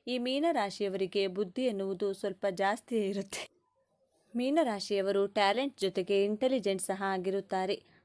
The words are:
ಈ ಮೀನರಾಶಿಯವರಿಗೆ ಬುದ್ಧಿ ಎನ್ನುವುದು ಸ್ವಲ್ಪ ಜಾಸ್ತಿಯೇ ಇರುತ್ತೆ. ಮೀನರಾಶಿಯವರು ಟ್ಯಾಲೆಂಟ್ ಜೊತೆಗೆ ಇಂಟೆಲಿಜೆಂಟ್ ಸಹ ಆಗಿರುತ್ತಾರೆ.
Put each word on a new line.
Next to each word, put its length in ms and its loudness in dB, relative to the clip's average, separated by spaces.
ಈ 100 -2
ಮೀನರಾಶಿಯವರಿಗೆ 1080 0
ಬುದ್ಧಿ 380 -2
ಎನ್ನುವುದು 480 -2
ಸ್ವಲ್ಪ 360 -4
ಜಾಸ್ತಿಯೇ 580 0
ಇರುತ್ತೆ. 420 -6
ಮೀನರಾಶಿಯವರು 920 2
ಟ್ಯಾಲೆಂಟ್ 520 2
ಜೊತೆಗೆ 460 2
ಇಂಟೆಲಿಜೆಂಟ್ 580 0
ಸಹ 220 -2
ಆಗಿರುತ್ತಾರೆ. 760 -2